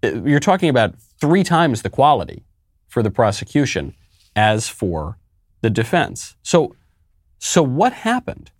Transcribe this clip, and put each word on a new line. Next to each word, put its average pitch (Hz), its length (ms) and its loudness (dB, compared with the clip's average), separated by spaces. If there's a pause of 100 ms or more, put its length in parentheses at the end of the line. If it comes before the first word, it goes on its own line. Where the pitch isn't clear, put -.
it, 110 240 -2
you're 143 140 4
talking 190 280 0
about 117 280 2 (240)
three 175 240 2
times 160 380 0
the - 80 -6
quality 139 520 0 (460)
for - 120 -4
the 107 120 0
prosecution 107 800 0 (400)
as 107 340 2
for 85 480 -6 (440)
the - 100 0
defense. - 720 -2
So, 160 320 0 (640)
so - 240 0
what 151 300 0
happened? - 680 -6